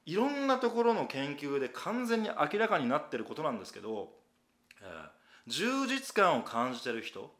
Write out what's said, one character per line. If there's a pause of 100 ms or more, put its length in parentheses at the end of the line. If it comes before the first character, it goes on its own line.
い
ろ
ん
な
と
こ
ろ
の
研
究
で
完
全
に
明
ら
か
に
な
っ
て
る
こ
と
な
ん
で
す
け
ど、 (680)
え
ー、 (360)
充
実
感
を
感
じ
て
る
人、